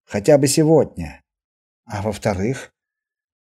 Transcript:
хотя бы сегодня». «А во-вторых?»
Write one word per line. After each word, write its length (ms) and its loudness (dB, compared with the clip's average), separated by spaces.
хотя 320 2
бы 100 0
сегодня». 760 0
«А 160 -8
во-вторых?» 720 -6